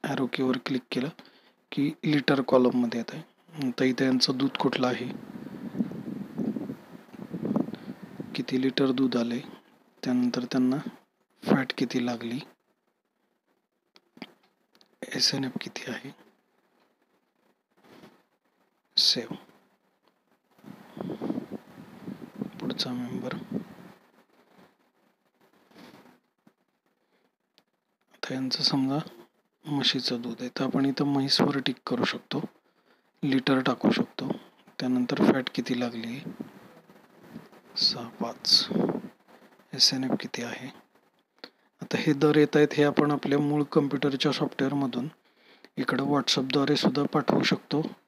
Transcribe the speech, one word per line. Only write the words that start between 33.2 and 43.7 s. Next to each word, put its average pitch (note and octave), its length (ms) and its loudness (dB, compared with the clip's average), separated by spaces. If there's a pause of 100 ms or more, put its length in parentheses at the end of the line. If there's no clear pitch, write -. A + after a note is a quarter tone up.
लिटर C3 380 2
टाकू B2+ 300 2
शकतो, - 380 -2 (520)
त्यानंतर B2+ 520 4
फॅट C3 220 0
किती A#2+ 260 -2
लागली, A#2 400 -6 (1600)
सहा - 320 0
पाच, - 600 0 (1080)
एसएनएफ C3 360 2 (100)
किती B2 220 -8
आहे. A#2+ 240 -8 (1160)
आता - 160 -6
हे D#3 140 2
दर D3+ 240 4
येत D3 200 6
आहेत, D3 160 6
हे D3 120 4
आपण D3 260 4
आपल्या C#3+ 280 0
मूळ D3 240 2
कम्प्युटरच्या C#3+ 680 2